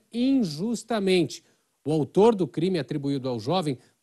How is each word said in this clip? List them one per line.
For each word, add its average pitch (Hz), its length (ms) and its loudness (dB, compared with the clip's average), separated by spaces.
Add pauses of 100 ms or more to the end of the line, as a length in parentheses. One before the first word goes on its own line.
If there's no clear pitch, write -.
(100)
injustamente. 202 1300 0 (420)
O 147 60 -2
autor 180 420 4
do 185 140 -2
crime 175 300 -2
atribuído 139 500 -4
ao 123 100 -4
jovem 147 380 -2 (260)